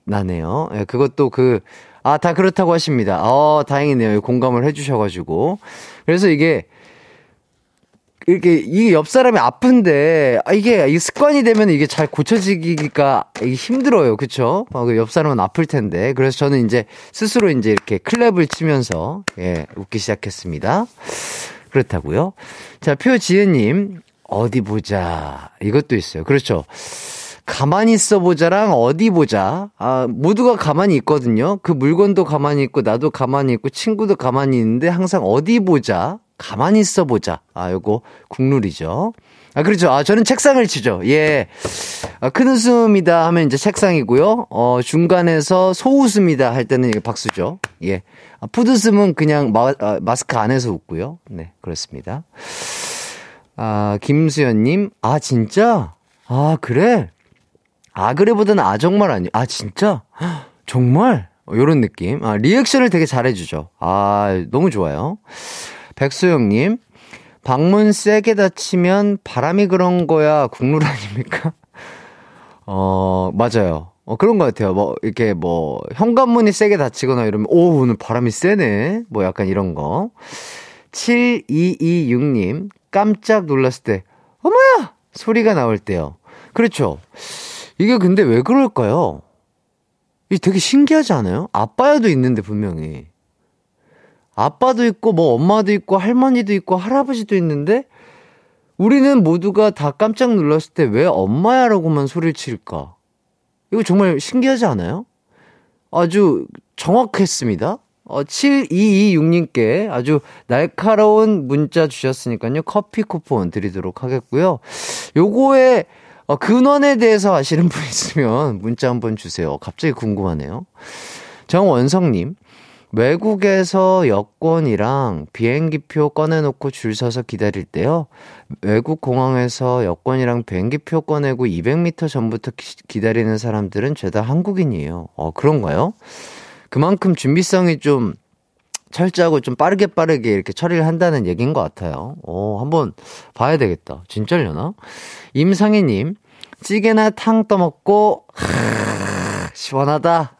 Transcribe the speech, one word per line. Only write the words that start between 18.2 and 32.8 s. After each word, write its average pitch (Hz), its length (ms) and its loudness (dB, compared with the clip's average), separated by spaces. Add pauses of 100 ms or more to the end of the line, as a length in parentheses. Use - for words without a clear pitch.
치면서, 139 720 -4 (140)
예, 87 280 -4 (100)
웃기 101 240 -10
시작했습니다. 101 840 -4 (880)
그렇다고요? 113 640 -2 (480)
자, 147 140 0
표지은님, 185 1080 0 (220)
어디 113 380 -2
보자. 87 880 -6 (120)
이것도 117 340 0
있어요. 85 280 -6
그렇죠. 117 400 -2 (800)
가만히 190 480 0
있어 208 260 2
보자랑 180 540 2
어디 147 360 2
보자. 156 680 0
아, 127 320 -2
모두가 202 480 2
가만히 165 400 0
있거든요. 131 640 0
그 - 100 -2
물건도 170 540 2
가만히 147 380 0
있고, 135 180 -2